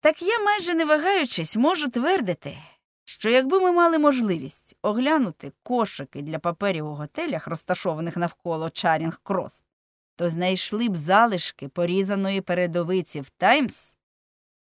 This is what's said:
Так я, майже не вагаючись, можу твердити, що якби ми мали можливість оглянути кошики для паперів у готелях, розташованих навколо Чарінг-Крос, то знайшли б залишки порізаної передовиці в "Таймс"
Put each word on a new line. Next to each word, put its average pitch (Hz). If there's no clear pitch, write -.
Так 311
я, 427
майже 403
не 330
вагаючись, 302
можу 294
твердити, 233
що -
якби 262
ми 370
мали 339
можливість 226
оглянути 226
кошики 202
для 156
паперів 170
у 151
готелях, 156
розташованих 170
навколо 165
Чарінг-Крос, 165
то 175
знайшли 185
б 190
залишки 180
порізаної 196
передовиці 175
в 131
"Таймс" 233